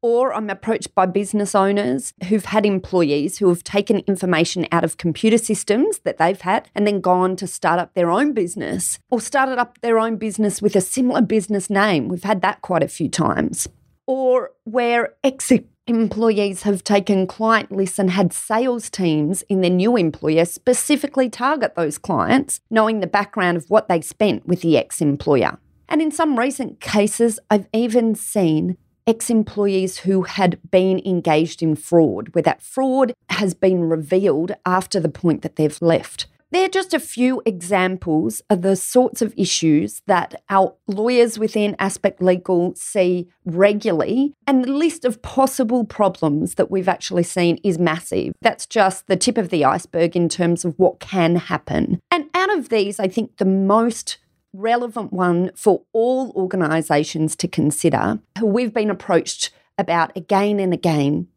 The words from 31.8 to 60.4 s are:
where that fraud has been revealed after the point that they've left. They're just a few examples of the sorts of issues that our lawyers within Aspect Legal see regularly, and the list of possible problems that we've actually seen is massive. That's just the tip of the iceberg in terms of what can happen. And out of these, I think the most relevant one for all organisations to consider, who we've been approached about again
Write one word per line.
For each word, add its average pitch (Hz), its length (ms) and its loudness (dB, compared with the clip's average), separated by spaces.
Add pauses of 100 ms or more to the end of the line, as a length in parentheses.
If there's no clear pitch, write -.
where 170 80 0
that - 200 0
fraud 262 500 0 (180)
has 190 220 -2
been 185 320 0
revealed 160 680 0 (120)
after 185 360 -2
the 165 80 -2
point 160 340 -2
that - 140 -10
they've 151 260 -2
left. - 440 0 (260)
They're 370 160 2
just 370 260 -4
a 302 60 0
few 247 460 -2
examples 185 1000 -2
of 196 120 2
the 190 160 2
sorts - 460 2
of 214 140 -4
issues 170 680 0
that 180 340 0 (100)
our 196 240 2 (120)
lawyers 226 500 2
within 214 420 0
Aspect - 440 -2
Legal 180 540 2
see 180 500 -2 (180)
regularly, 202 880 0 (120)
and 262 160 4
the 247 80 -4
list 302 360 -2
of 226 160 -4
possible 254 600 0
problems 175 720 0
that - 140 0
we've 185 200 0
actually 175 320 -2
seen 175 420 0
is 180 140 0
massive. 170 640 -2
That's - 240 -2
just 190 420 0
the 190 80 2
tip 233 220 0
of 185 100 -2
the 156 160 0
iceberg 165 500 0
in 175 140 2
terms 170 360 0
of 165 140 -4
what - 220 2
can 175 360 0
happen. - 640 -2 (100)
And 320 240 0
out 381 220 0
of 262 120 -6
these, 208 320 -2
I 190 80 0
think - 300 -4
the 190 80 2
most 196 720 2 (340)
relevant 226 580 -4
one 180 440 0
for - 300 2 (100)
all 247 380 0
organisations 160 1040 -2
to 180 120 -4
consider, 156 720 0 (180)
who 226 60 -4
we've 220 300 0
been 214 160 0
approached - 580 -2 (300)
about 170 360 -2
again 202 460 0